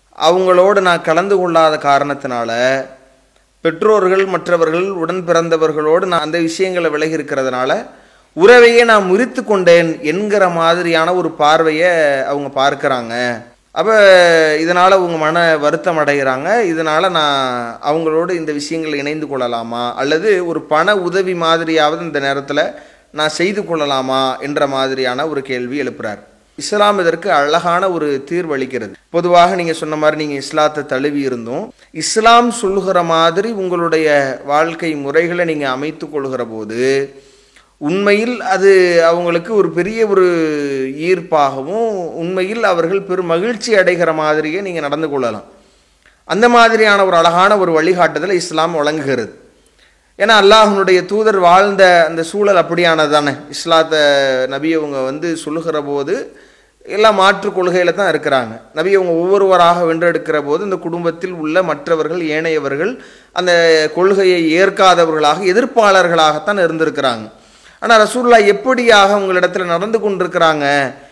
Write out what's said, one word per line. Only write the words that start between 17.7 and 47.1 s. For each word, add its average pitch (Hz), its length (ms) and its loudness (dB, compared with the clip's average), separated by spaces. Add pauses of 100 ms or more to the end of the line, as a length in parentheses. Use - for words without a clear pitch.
அவங்களோடு 160 440 -2
இந்த 160 220 -4
விஷயங்களை 151 460 -6
இணைந்து 151 280 -6
கொள்ளலாமா, 120 680 -6
அல்லது 170 520 0
ஒரு 160 160 -4
பண 175 340 0
உதவி 185 360 -2
மாதிரியாவது 165 680 0
இந்த 151 200 -4
நேரத்துல 139 520 -4 (380)
நான் 151 180 -4
செய்து 190 360 -4
கொள்ளலாமா 135 720 -2
என்ற 143 300 -4
மாதிரியான 135 640 -4
ஒரு 139 140 -6
கேள்வி 127 380 -8
எழுப்புறார். 113 380 -8 (380)
இஸ்லாம் 208 420 0
இதற்கு 170 340 -2
அழகான 170 580 0
ஒரு 147 340 -4
தீர்வு 165 320 -6
அளிக்கிறது. 123 360 -8 (180)
பொதுவாக 175 440 4
நீங்க 170 180 -4
சொன்ன 156 240 -6
மாதிரி 151 280 0
நீங்க 143 160 -8
இஸ்லாத்தை 151 460 -2
தழுவி 143 340 -4
இருந்தும், 127 520 -6 (180)
இஸ்லாம் 233 600 2
சொல்லுகிற 190 520 -2
மாதிரி 165 480 0
உங்களுடைய 160 920 -2
வாழ்க்கை 160 500 -2
முறைகளை 165 500 -2
நீங்க 151 240 -4
அமைத்துக் 147 440 -8
கொள்கிற 131 320 -6
போது, 120 720 -4 (600)
உண்மையில் 202 640 -2
அது 185 640 2
அவங்களுக்கு 170 500 0
ஒரு 180 160 2
பெரிய 208 360 -2
ஒரு 190 180 2 (760)
ஈர்ப்பாகவும், 170 1080 -2
உண்மையில் 185 580 -6
அவர்கள் 180 380 0
பெரும் 180 240 -6
மகிழ்ச்சி 208 480 -4
அடைகிற 175 400 2
மாதிரியே 156 460 -2
நீங்க 180 200 -8
நடந்து 151 280 -4
கொள்ளலாம். 120 360 -4 (800)
அந்த 208 240 2
மாதிரியான 220 560 4
ஒரு 180 120 2